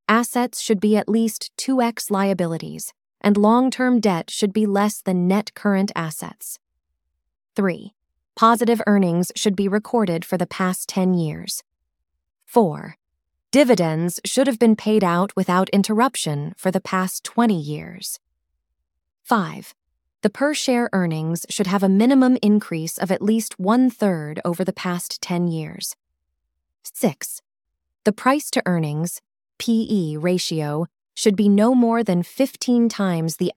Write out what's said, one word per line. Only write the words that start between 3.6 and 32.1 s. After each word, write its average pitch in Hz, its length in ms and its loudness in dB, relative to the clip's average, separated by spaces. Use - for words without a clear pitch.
debt 185 280 0
should 202 240 -2
be 214 140 2
less 202 340 0
than 180 260 0
net 202 280 0
current 196 400 0
assets. - 640 -10
Three, 190 380 -4
positive 226 520 4
earnings 180 480 2
should 202 200 0
be 196 120 -2
recorded 196 560 0
for - 140 -4
the 175 100 -2
past - 400 -4
ten 185 260 0
years. 160 500 -4
Four, 160 520 0
dividends 175 760 2
should 254 220 0
have 247 120 -2
been 220 160 6
paid 214 280 0
out 180 320 0
without 185 340 0
interruption 196 880 0
for 190 140 -2
the 185 100 -2
past - 420 -4
twenty 226 360 0
years. 160 600 -10
Five, 165 520 -4
the 214 80 0
per-share 262 640 -2
earnings 165 560 -2
should 202 180 -2
have 190 160 0
a 196 60 4
minimum 254 520 4
increase 185 560 0
of 185 140 -2
at 185 100 -2
least 220 380 -2
one-third 190 840 0
over 175 180 -2
the 185 100 -2
past - 480 -6
ten 175 260 -2
years. 160 480 -8
Six, - 480 -4
the 208 80 2
price-to-earnings, 175 1080 -2
P 226 320 0
E 165 260 0
ratio, 156 720 -2
should 214 220 2
be 208 140 4
no 214 260 6
more 233 280 2
than 175 200 0